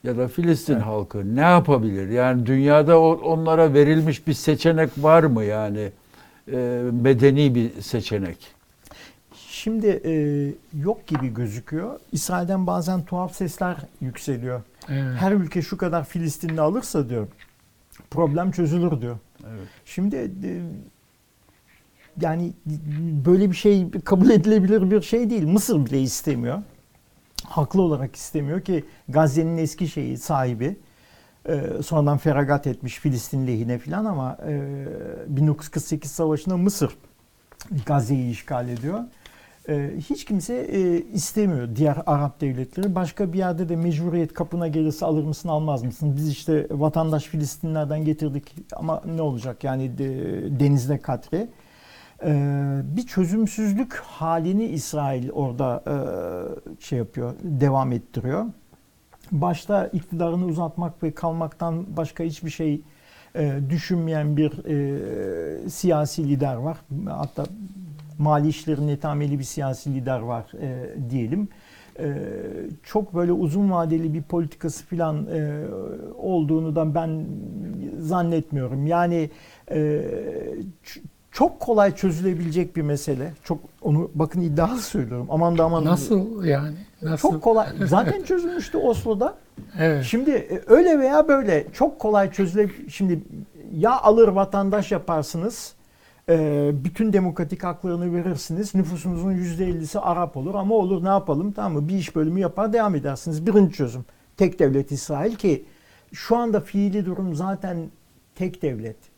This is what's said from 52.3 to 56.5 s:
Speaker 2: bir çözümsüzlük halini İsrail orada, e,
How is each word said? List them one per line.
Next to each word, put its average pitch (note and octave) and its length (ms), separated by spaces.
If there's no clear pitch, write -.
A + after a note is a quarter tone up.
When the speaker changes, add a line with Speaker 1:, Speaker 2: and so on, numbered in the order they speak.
Speaker 2:
bir E3 240
çözümsüzlük G#3 880
halini E3 720
İsrail C#3 640
orada, B2+ 560
e, C#3+ 80